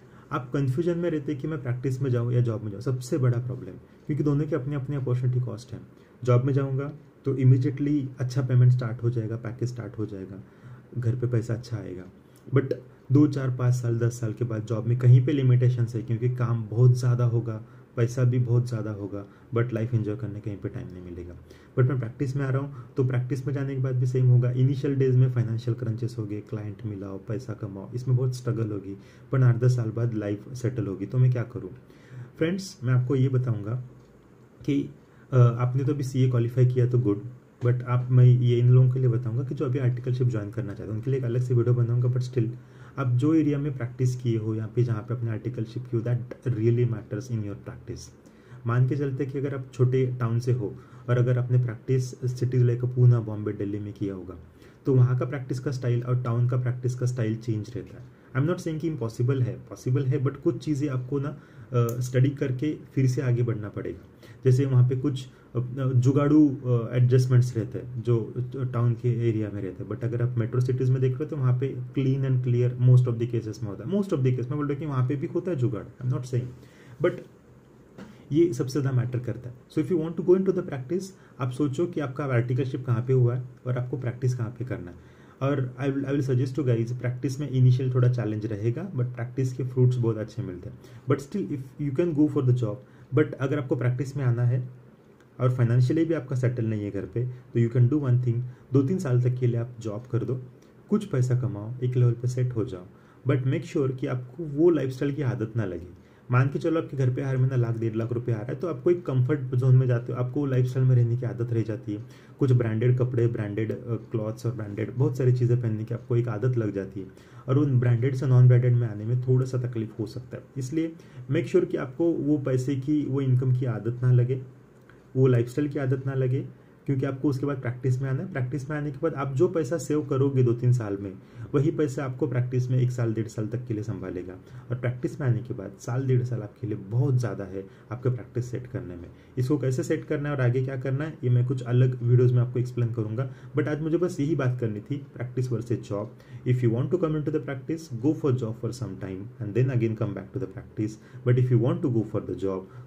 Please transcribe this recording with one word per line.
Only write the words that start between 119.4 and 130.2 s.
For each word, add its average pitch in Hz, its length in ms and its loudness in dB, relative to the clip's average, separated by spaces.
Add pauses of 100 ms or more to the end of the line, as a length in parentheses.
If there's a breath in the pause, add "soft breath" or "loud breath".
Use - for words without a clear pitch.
सा 127 120 -4
तकलीफ 117 420 -4
हो 107 60 -2
सकता 117 320 -12
है। - 60 -16 (140)
इसलिए 160 380 -4 (360 loud breath)
make 165 200 0
sure 175 180 2
कि 170 80 -2
आपको 160 340 -2
वो 147 260 0
पैसे 131 380 0
की, 147 300 0
वो 135 160 -2
income 127 340 2
की 131 100 -2
आदत 110 380 -4
ना 127 80 4
लगे, 123 300 4 (760 loud breath)
वो 131 120 6
lifestyle 127 400 2
की 147 120 -4
आदत 135 260 -2
ना 135 80 -4
लगे, 131 340 0 (380 loud breath)
क्योंकि 135 200 0
आपको 139 240 -2
उसके 135 160 -2
बाद 139 160 -4
practice 127 400 0
में 135 80 -4
आना 135 140 -2
है। 190 80 -8
Practice 139 380 -4
में 151 80 -4
आने 147 140 -4
के 131 60 -12
बाद 160 160 -2
आप 135 200 -4
जो 160 140 4
पैसा 165 300 -2
save 151 240 0
करोगे 135 420 2